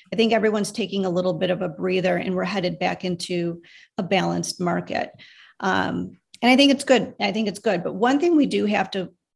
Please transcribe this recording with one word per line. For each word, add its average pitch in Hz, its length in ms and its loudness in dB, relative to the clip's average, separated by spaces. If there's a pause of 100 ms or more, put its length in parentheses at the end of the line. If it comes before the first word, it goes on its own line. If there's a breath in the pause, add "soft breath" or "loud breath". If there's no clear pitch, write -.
(140)
I - 20 -6
think 220 180 2
everyone's 214 380 2
taking 196 340 -4
a 185 40 0
little 180 240 0
bit 170 160 -2
of 180 120 -2
a 180 80 -2
breather 180 460 0
and 180 200 -2
we're 185 100 -2
headed 180 340 -4
back 180 240 -2
into 175 580 -4 (360 loud breath)
a 208 60 -2
balanced 175 580 -2
market. 175 500 -2 (480 loud breath)
Um, 185 580 -2 (240)
and 240 100 6
I 262 40 8
think 277 160 6
it's 277 120 0
good. 233 360 2
I 202 120 0
think 214 160 -2
it's - 120 -6
good. 185 240 0
But 156 120 -6
one 240 240 2
thing 349 180 4
we 285 80 6
do 202 200 0
have 196 260 0
to 185 180 -6 (260)